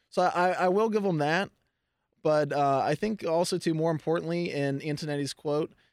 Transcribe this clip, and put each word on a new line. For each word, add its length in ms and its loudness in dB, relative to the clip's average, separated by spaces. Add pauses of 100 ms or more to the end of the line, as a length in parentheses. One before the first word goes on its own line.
(120)
So 100 -2
I, 300 2
I 160 0
will 220 2
give 120 0
them 160 0
that. 320 0 (760)
But, 300 2
uh, 280 2
I 140 0
think 300 -4
also, 320 0
too, 160 0
more 180 0
importantly, 580 -2
in 320 -2
Antonetti's 520 -4
quote, 400 -4 (200)